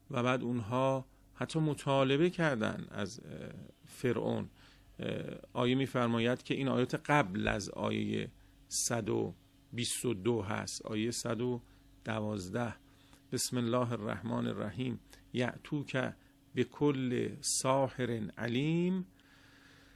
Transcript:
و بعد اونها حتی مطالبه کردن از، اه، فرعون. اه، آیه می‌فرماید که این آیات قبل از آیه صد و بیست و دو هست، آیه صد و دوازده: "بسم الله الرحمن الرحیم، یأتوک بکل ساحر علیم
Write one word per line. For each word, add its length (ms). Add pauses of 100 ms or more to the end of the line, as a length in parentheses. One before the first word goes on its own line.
(100)
و 120
بعد 200
اونها 640 (280)
حتی 240
مطالبه 720
کردن 600
از، 300
اه، 280 (380)
فرعون. 640 (500)
اه، 400 (140)
آیه 220
می‌فرماید 680
که 120
این 140
آیات 260
قبل 540
از 220
آیه 580 (400)
صد 400
و 260 (380)
بیست 320
و 100
دو 280
هست، 440
آیه 240
صد 300
و 200 (440)
دوازده: 720 (580)
"بسم 240
الله 360
الرحمن 540
الرحیم، 540 (320)
یأتوک 800 (440)
بکل 760 (100)
ساحر 1000
علیم 680 (880)